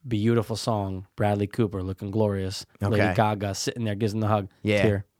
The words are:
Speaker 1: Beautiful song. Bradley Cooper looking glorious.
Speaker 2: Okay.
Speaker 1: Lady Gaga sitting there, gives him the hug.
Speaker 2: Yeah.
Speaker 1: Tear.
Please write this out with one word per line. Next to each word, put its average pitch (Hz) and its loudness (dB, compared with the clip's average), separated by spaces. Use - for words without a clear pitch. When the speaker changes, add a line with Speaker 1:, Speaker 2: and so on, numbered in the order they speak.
Speaker 1:
Beautiful 113 0
song. 98 -4
Bradley 104 2
Cooper 98 -2
looking 98 -6
glorious. 98 0
Speaker 2:
Okay. 101 2
Speaker 1:
Lady 92 2
Gaga 104 2
sitting - -4
there, 104 -2
gives 104 -2
him 110 -2
the 107 0
hug. 101 2
Speaker 2:
Yeah. 104 4
Speaker 1:
Tear. 101 2